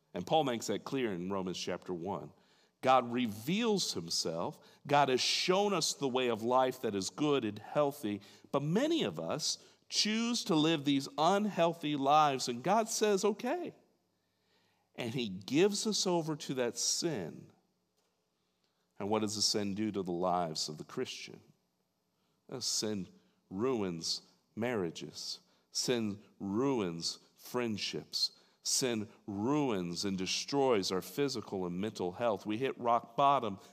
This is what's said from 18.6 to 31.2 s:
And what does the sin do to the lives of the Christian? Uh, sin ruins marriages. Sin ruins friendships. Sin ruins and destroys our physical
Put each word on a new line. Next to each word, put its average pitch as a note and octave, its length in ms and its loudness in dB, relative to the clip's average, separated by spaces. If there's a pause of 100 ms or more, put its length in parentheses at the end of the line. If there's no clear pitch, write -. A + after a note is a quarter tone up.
And G2+ 80 -4
what G#2+ 140 2
does G#2+ 140 -2
the G#2 40 -2
sin G2+ 340 0
do G#2+ 180 -2
to G2 100 -2
the F2+ 100 -2
lives F2 560 0
of D#2 80 -8
the D#2+ 80 -10
Christian? - 560 -10 (1080)
Uh, B2 100 -8
sin G#2 480 -2 (400)
ruins F#2+ 720 -2 (360)
marriages. F#2 840 -4 (320)
Sin A2 480 0 (200)
ruins G2 800 0 (180)
friendships. - 960 -4 (300)
Sin A2+ 460 0 (180)
ruins G#2 800 0
and G2 140 0
destroys A2 760 2
our F#2 80 0
physical A2 640 -4